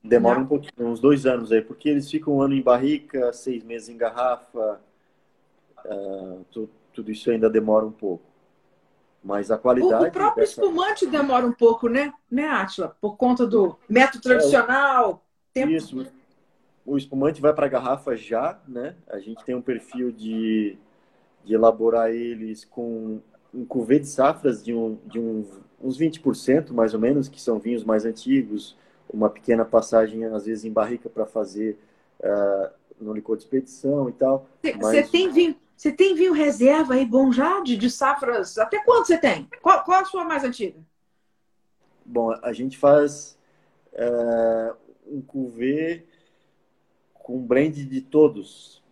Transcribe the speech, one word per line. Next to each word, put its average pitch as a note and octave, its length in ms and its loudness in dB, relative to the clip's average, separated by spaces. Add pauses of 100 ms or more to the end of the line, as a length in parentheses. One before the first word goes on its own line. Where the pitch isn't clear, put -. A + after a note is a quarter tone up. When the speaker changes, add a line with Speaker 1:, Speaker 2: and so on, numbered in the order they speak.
Speaker 1:
Demora A#2 360 4
Speaker 2:
né? C3+ 60 -2
Speaker 1:
um - 20 -12
pouquinho, C3+ 420 -4
uns A2+ 100 -6
dois C#3 280 4
anos A#2 240 0
aí, A2 100 4
porque - 260 -8
eles C#3+ 220 -2
ficam D3+ 280 -2
um C#3 40 2
ano C#3 140 2
em C3+ 60 0
barrica, B2+ 680 0
seis A#2+ 320 -10
meses A2+ 240 -12
em A#2 80 -18
garrafa, A#2 840 -4 (960)
ah, G2 600 -12 (140)
tu-, A2 160 -12 (240)
tudo A2 200 -12
isso G#2+ 180 -6
ainda A2 180 2
demora A2 380 2
um A2 60 -8
pouco. F#2+ 340 -8 (1000)
Mas G2+ 280 -4
a A2 40 4
Speaker 2:
O, G#2+ 40 -8
Speaker 1:
qualidade B2 480 4
Speaker 2:
o - 40 -4
próprio G#4+ 320 0
Speaker 1:
dessa G#4+ 160 -2
Speaker 2:
espumante G4 460 0
demora C4+ 400 0
um A#3+ 60 0
pouco, A#3 360 4
né? C#4 240 0 (180)
Né, C#4 180 -2
Átila? G3 520 -6
Por G#3 160 -6
conta B3 300 2
do G3+ 320 2 (100)
método B3+ 300 4
Speaker 1:
É, - 20 -14
o - 20 -20 (180)
Speaker 2:
tradicional, B3+ 840 2 (300)
tempo C4 180 0
Speaker 1:
Isso. C3 360 -6 (760)
O C#3 140 -4
espumante C#3 420 -2
vai D3 140 4
pra C#3+ 140 0
garrafa B2+ 500 -2
já, B2 500 -4
né? C3 280 -12 (120)
A G2+ 120 -12
gente G#2+ 260 -16
tem B2+ 80 -6
um B2 80 -6
perfil B2 500 -6
de, A2 640 -4 (680)
de G#2 80 -2
elaborar A2+ 560 4
eles A2+ 560 -8
com A2+ 560 -10 (320)
um B2 100 -10
cuvê B2 360 0
de C#3+ 80 -8
safras C3+ 580 -2
de A#2 80 -6
um, A2+ 320 -4
de A#2 140 -8
um, A2 260 -6 (340)
uns C3 160 -6
vinte D#3+ 240 -2
por C3+ 160 0
cento, C#3+ 380 0
mais A2+ 220 0
ou G#2+ 40 -4
menos, C3+ 300 0
que - 100 -20
são A2+ 200 -2
vinhos A2+ 240 -6
mais A2 200 0
antigos, A2+ 720 -2 (380)
uma G#2+ 160 0
pequena A2+ 340 0
passagem, A2+ 640 2
às A2 200 -6
vezes, A2 200 -8
em A2+ 60 -8
barrica A2 380 -2
pra A2 160 -6
fazer, G#2+ 520 -6 (460)
ah, G2+ 480 -2 (280)
no G#2+ 140 -10
licor G#2+ 240 -6
de - 60 -14
expedição C3+ 640 -4
e A#2+ 40 -10
tal, C3+ 340 0 (160)
Speaker 2:
Cê, D#4+ 180 -2
Speaker 1:
mas - 100 2
Speaker 2:
cê C#4+ 120 4
tem F4+ 260 0
vinho, D#4+ 260 2 (220)
cê D4+ 140 -2
tem F#4+ 240 4
vinho F4 180 4
reserva C#4+ 640 4
aí C4 100 2
bom C4 260 4
já, D#4 300 2
de, B3 160 -2
de A#3+ 140 0
safras? C4 680 -2
Até A3 260 0
quanto A#4 240 4
cê E4 100 4
tem? B3 300 0 (140)
Qual, F#4 220 4
qual F#4 180 4
a F#4+ 40 -2
sua F#4+ 180 -6
mais D#4 200 -4
antiga? A#3+ 360 -8 (1300)
Speaker 1:
Bom, A#2 260 -2 (100)
a A#2+ 120 -6
gente C3 240 -8
faz, D3 600 2 (560)
eh, A#2 800 -2 (320)
um C#3 160 -12
cuvê C#3 840 -6 (1080)
com B2+ 320 -10
blend C#3 400 0
de C3 160 -6
todos. - 800 0 (100)